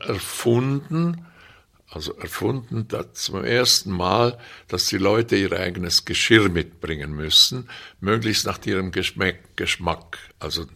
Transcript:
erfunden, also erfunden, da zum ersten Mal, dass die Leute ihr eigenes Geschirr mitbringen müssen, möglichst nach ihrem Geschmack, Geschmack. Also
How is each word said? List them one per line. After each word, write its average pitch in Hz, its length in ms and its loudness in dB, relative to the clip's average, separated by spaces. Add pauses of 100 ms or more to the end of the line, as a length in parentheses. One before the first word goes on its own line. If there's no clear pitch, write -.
erfunden, 139 1300 0 (640)
also - 300 -10
erfunden, 113 680 -4
da - 260 -6
zum - 280 -6
ersten 120 480 2
Mal, 101 480 2 (300)
dass - 180 -2
die 101 120 -2
Leute 107 360 2
ihr 98 180 2
eigenes 90 520 -2
Geschirr 107 460 4
mitbringen 80 640 -4
müssen, 78 580 2 (300)
möglichst 107 440 0
nach 95 220 -6
ihrem 95 260 -2
Geschmack, - 640 -4
Geschmack. - 640 -4 (200)
Also 78 380 -6